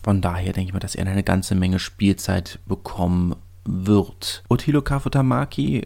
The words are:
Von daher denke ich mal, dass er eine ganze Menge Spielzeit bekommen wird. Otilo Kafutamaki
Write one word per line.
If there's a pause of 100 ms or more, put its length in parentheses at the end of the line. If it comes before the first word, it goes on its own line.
Von
daher
denke
ich
mal,
dass
er
eine
ganze
Menge
Spielzeit
bekommen (300)
wird.
Otilo
Kafutamaki